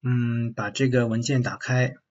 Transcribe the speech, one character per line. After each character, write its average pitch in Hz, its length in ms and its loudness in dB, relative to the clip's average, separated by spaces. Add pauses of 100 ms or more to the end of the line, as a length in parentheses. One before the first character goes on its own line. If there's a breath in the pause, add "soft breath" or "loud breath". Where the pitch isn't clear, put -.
嗯， 117 540 0
把 104 160 -6
这 135 180 2
个 123 160 4
文 113 160 0
件 127 220 2
打 - 120 -4
开。 127 380 0 (180)